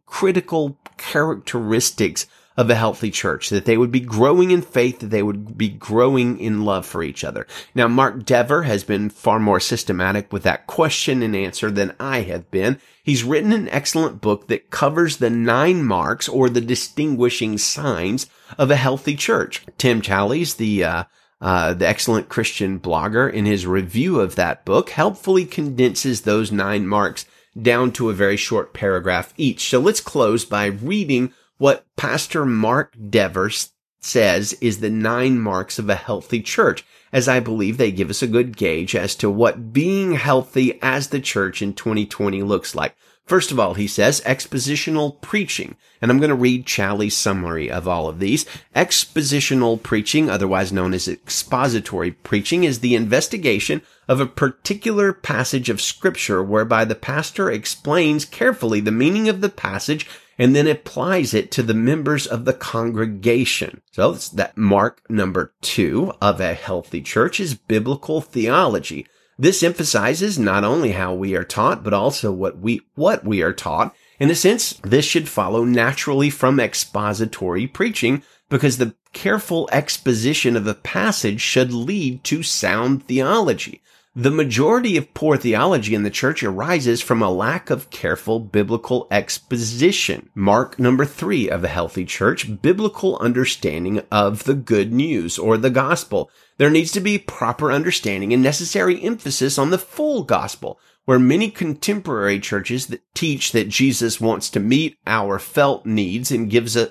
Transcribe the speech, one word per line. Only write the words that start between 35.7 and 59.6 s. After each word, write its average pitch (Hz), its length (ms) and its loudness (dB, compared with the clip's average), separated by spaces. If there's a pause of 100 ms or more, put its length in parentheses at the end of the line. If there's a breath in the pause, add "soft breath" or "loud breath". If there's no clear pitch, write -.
of 104 100 -4
a 98 60 2
healthy 107 460 -4
church, - 420 0 (300 soft breath)
as 131 160 2
I 127 100 4
believe 110 380 -2
they 110 160 2
give 90 160 -2
us - 120 -4
a 127 60 0
good 120 300 0
gauge 85 360 -2
as 95 220 -2
to 107 140 0
what 113 420 0
being 180 440 2
healthy 131 640 2
as 135 260 0
the 139 140 -4
church 98 400 -2
in 101 120 -4
twenty 107 320 -2
twenty 98 380 -2
looks 98 320 -2
like. 76 180 -2 (320 soft breath)
First - 260 2
of 131 80 -2
all, 90 160 2
he 104 120 -2
says, 117 380 2
expositional 143 960 -2
preaching. - 560 -4 (240 soft breath)
And 117 100 2
I'm 135 80 4
gonna 147 160 4
read 127 300 2
Challies' 101 480 -2
summary 85 580 -2
of 87 160 -4
all 85 220 -2
of 80 100 -10
these. 98 260 0 (300 loud breath)
Expositional 135 1040 0
preaching, 131 480 0
otherwise 95 440 0
known 92 200 0
as 92 140 -4
expository 104 1040 -4
preaching, 170 540 0
is 131 140 0
the 123 160 2
investigation 127 840 0 (280 soft breath)
of 131 100 2
a 135 80 0
particular 202 840 -2
passage - 560 -4
of 101 120 -2
Scripture - 640 -2
whereby 110 400 2
the 110 120 -2
pastor 156 540 -4
explains 151 760 0
carefully 117 560 0
the 107 100 0
meaning 180 380 2
of 190 100 -2
the 196 100 0
passage - 560 -4 (320 loud breath)